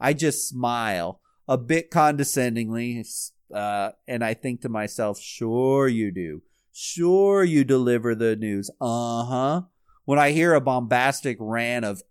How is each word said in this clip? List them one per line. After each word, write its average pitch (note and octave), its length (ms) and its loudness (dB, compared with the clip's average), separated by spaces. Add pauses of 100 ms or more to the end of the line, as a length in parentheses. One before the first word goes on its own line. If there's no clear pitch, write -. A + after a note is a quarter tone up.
I C3 120 2
just D3 360 -2
smile A2+ 720 -4 (260)
a C3 100 2
bit D#3+ 340 -2
condescendingly, A#2+ 1120 0 (480)
uh, G#2 380 -4 (160)
and A#2+ 180 -4
I A2 100 -2
think B2 260 -6
to C3 80 -6
myself, G#2+ 500 -4
"Sure C3 680 0
you A2 240 0
do. E2+ 300 -8 (300)
Sure F#3+ 680 2
you D#3 220 4
deliver B2 500 2
the A2 220 0
news. G#2 340 -4 (100)
Uh-huh." A#2+ 840 -2 (420)
When C#3+ 160 2
I C#3+ 100 6
hear E3 240 4
a D3 60 6
bombastic B2+ 800 0
rant A#2 440 -2
of G2+ 260 -6